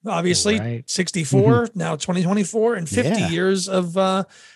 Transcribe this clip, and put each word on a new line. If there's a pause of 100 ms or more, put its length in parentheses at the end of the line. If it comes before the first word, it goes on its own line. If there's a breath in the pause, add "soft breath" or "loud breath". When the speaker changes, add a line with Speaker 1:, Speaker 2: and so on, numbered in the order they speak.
Speaker 1:
Obviously,
Speaker 2:
Right.
Speaker 1:
sixty-four,
Speaker 3:
Mm-hmm.
Speaker 1:
now
twenty
twenty-four,
and
fifty
Speaker 3:
Yeah.
Speaker 1:
years
of,
uh, (320 loud breath)